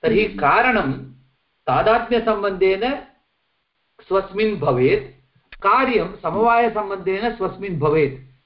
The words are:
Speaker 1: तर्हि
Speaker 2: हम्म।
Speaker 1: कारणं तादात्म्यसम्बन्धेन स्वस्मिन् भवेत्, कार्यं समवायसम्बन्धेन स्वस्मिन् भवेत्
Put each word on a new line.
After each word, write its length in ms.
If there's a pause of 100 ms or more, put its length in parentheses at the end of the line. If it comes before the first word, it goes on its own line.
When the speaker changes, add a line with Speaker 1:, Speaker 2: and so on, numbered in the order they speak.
Speaker 1:
तर्हि 220
Speaker 2:
हम्म। 140
Speaker 1:
कारणं 540 (720)
तादात्म्यसम्बन्धेन 1300 (1040)
स्वस्मिन् 580
भवेत्, 580 (380)
कार्यं 680
समवायसम्बन्धेन 1120
स्वस्मिन् 440
भवेत् 680